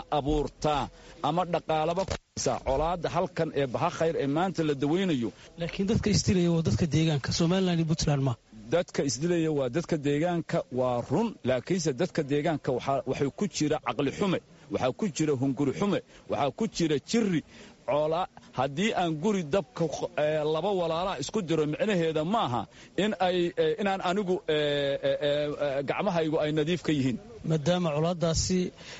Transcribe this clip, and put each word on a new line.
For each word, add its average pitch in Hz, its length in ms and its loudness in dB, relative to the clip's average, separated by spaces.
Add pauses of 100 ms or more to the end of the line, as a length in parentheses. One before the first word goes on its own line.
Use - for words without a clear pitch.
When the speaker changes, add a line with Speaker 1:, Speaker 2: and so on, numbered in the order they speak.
(120)
Speaker 1:
abuurtaa 147 720 0 (400)
ama 160 220 2
dhaqaalaba 165 600 0
ku - 80 -6
haysaa - 460 -2
colaadda 156 500 0
halkan 165 460 0
ee 139 100 2
Baha 123 240 0
Khayr 165 280 0
ee 139 100 0
maanta 165 360 0
la 151 100 2
daweynayo. 143 560 0 (280)
Speaker 2:
Laakiin 170 300 -4
dadka 214 220 2
isdilaya 175 420 4
waa 165 100 2
dadka 185 240 2
deegaanka, 151 460 0
Somaliland 175 480 2
iyo 165 80 0
Puntland 151 340 0
ma? 135 120 0 (360)
Speaker 1:
Dadka 170 340 0
isdilaya 156 480 0
waa 139 180 0
dadka 127 280 -2
deegaanka, 151 600 0 (140)
waa 123 300 0
run, 170 280 0 (140)
laakiinse 151 500 0
dadka 165 300 -2
deegaanka 147 480 0
waxaa, 131 360 0
waxay 131 240 0
ku - 160 -4
jira 151 320 0
caqli 120 320 -2
xume, 185 280 0 (300)
waxaa 104 220 0
ku - 160 -4
jira 151 260 0
hunguri 135 400 0
xume, 175 260 0 (280)
waxaa 120 240 0
ku - 160 -2
jira 156 320 0
jirri. 196 420 0 (440)
Coola-, 156 440 0 (240)
haddii 143 420 0
aan 175 240 0
guri 190 240 0
dabka, 160 400 -2 (320)
eh, 151 260 0 (120)
laba 165 180 0
walaalaha 170 480 -2
isku 175 220 -4
diro, 156 260 0
micnaheeda 160 560 0
maaha 160 380 0 (360)
in 202 220 2
ay, 180 180 2 (200)
eh, 160 220 2
inaan 196 220 0
anigu, 180 340 0 (120)
eh, 156 80 2 (480)
eh, 139 180 2
eh, 147 280 0 (120)
eh, 139 220 -2
gacmahaygu 160 560 0
ay 151 140 0
nadiif 156 280 0
ka - 120 0
yihiin. 131 240 2 (260)
Speaker 2:
Maadaama 160 480 2
colaaddaasi, 165 680 0 (400)